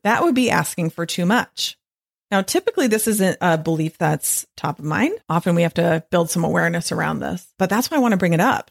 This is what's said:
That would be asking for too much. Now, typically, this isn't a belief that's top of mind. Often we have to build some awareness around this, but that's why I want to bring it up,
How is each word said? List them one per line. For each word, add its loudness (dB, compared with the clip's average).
That 2
would 2
be 2
asking 0
for -6
too -4
much. -2
Now, 2
typically, 0
this 0
isn't 0
a 2
belief -2
that's -2
top -6
of -12
mind. 0
Often 0
we 2
have 0
to 2
build 2
some 0
awareness 0
around -4
this, -6
but 0
that's -2
why -4
I 4
want 4
to 2
bring 2
it 2
up, 0